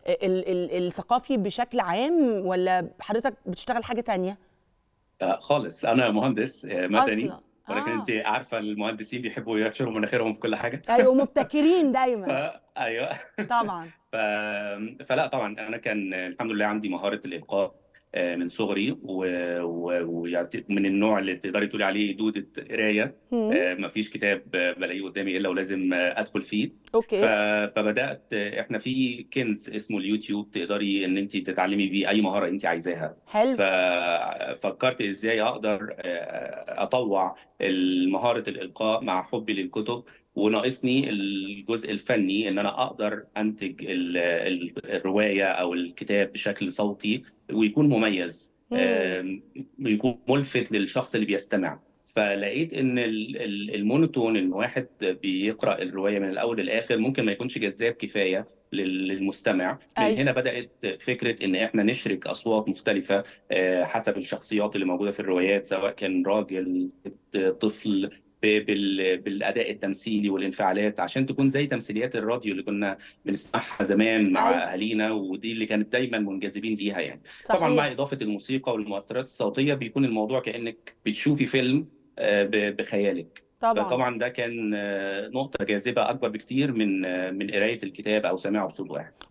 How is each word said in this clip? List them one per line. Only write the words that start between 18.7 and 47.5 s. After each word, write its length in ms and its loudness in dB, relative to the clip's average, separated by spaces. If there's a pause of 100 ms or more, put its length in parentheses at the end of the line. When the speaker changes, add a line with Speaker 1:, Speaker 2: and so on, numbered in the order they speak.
Speaker 2:
و-، 720 -2
و-، 420 -2 (160)
ويعت-، 500 -4
من 160 2
النوع 320 4
اللي 180 -2
تقدري 300 -2
تقولي 180 -2
عليه 320 0
دودة 300 -2 (240)
قراية. 440 0 (160)
Speaker 1:
مم. 220 0
Speaker 2:
آه، 220 2
مفيش 360 -4
كتاب، 320 0 (120)
آه، 180 2
بلاقيه 300 -4
قدامي 340 -2
إلا 120 0
ولازم، 460 0
آه، 260 2
أدخل 220 -4
فيه. 300 -2 (220)
Speaker 1:
أوكي. 280 2
Speaker 2:
ف-، 540 4
فبدأت، 460 0 (100)
آه، 280 -2
إحنا 180 -4
في 440 -2
كنز 480 -4
اسمه 280 -4
اليوتيوب، 520 -2
تقدري 540 0
إن 140 0
أنت 180 -4
تتعلمي 520 0
بيه 200 0
أي 120 4
مهارة 280 2
أنت 180 -2
عايزاها. 500 -2 (100)
Speaker 1:
حلو. 300 2
Speaker 2:
ففكرت 1400 0
إزاي 420 0
أقدر، 560 -2
آه، 840 -6
أطوع 540 0 (720)
مهارة 440 0
الإلقاء 540 -2
مع 180 0
حبي 300 -4
للكتب، 500 -4 (320)
وناقصني 760 2
الجزء 800 -4
الفني 580 0
إن 100 0
أنا 240 0
أقدر 420 -2 (120)
أنتج 480 -4
ال-، 320 -2
ال-، 800 -2
الرواية 500 2
أو 300 0
الكتاب 580 0
بشكل 400 -2
صوتي 500 -2 (300)